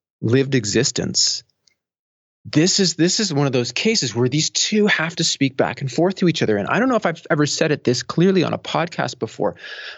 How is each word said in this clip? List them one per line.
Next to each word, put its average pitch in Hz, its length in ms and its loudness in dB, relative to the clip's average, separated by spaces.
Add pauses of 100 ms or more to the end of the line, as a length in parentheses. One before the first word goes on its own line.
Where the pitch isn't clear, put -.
(220)
lived 135 320 2
existence, 104 880 -2 (1080)
this 156 300 2
is, 190 160 2
this 175 240 0
is 190 160 -2
one 139 140 2
of 127 40 -6
those 123 200 0
cases 147 420 -2
where 123 140 2
these 151 220 0
two - 360 2
have 165 300 0
to 165 80 0
speak 135 320 0
back 85 240 0
and 135 100 -4
forth 180 260 0
to 180 120 2
each - 140 0
other. 107 140 2
And 101 120 -2
I 151 100 0
don't 247 100 0
know 262 60 0
if 220 100 0
I've 165 240 -2
ever 151 160 2
said 151 280 0
it 139 100 -4
this 127 220 0
clearly 180 400 2
on 117 100 -2
a - 40 -2
podcast 147 600 -4
before, 104 380 -4 (420)